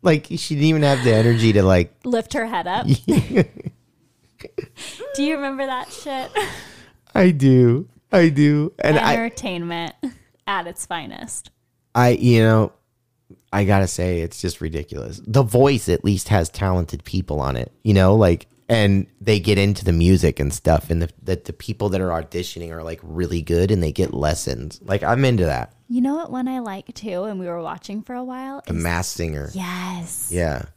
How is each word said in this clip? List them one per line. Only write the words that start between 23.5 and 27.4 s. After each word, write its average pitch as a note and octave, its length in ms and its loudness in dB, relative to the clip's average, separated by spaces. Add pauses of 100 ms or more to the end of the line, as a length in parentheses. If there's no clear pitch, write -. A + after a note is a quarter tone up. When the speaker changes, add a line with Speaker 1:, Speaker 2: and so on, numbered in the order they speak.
Speaker 1:
and G2 120 2
they D2+ 100 0
get F#2 200 -2
lessons. D2 720 -4
Like, G2 180 -4
I'm B2 220 0
into A2+ 220 2
that. C2 260 -4 (160)
Speaker 2:
You B3 120 -2
know C4+ 160 -2
what E4 160 -10
one B3+ 160 -6
I C4 100 -8
like, G#3+ 360 -12
too, F#3+ 300 -8
and G#3 140 -10
we F3+ 80 -10